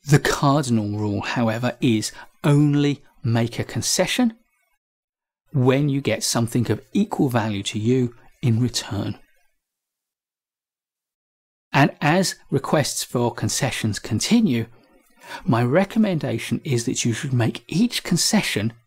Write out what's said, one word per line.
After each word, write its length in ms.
The 160
cardinal 800
rule, 240
however, 580
is 320
only 640
make 360
a 60
concession 760
when 360
you 120
get 220
something 480
of 220
equal 360
value 360
to 140
you 380
in 200
return. 580
And 280
as 360
requests 540
for 300
concessions 640
continue, 680
my 180
recommendation 1000
is 220
that 180
you 80
should 200
make 340
each 360
concession 680